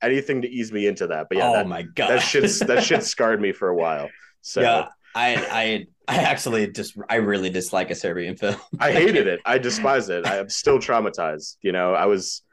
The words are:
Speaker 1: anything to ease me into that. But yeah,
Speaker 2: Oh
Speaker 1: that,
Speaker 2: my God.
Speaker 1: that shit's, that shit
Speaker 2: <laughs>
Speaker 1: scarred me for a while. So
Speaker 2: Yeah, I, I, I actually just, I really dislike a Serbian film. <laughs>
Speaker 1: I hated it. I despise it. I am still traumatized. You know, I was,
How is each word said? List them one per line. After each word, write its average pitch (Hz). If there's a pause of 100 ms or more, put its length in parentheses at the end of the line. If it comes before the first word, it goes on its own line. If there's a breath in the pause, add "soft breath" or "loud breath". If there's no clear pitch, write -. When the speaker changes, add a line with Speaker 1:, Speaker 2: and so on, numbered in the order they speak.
Speaker 1:
anything 135
to 123
ease 120
me 104
into 95
that. 78
But 95
yeah, 95
Speaker 2:
Oh -
Speaker 1:
that, 92
Speaker 2:
my 87
God. 113
Speaker 1:
that 123
shit's, -
that 127
shit -
Speaker 2:
<laughs> -
Speaker 1:
scarred 113
me 98
for 95
a 90
while. 80 (320 loud breath)
So -
Speaker 2:
Yeah, 117 (260 soft breath)
I, 120
I, 110 (220)
I 170
actually 117
just, - (120)
I 113
really 101
dislike 92
a 85
Serbian 90
film. 101 (100)
<laughs> -
Speaker 1:
I 143
hated 165
it. 87
I 123
despise 123
it. 87
I 98
am 98
still 139
traumatized. 98
You 95
know, 90
I 85
was, 98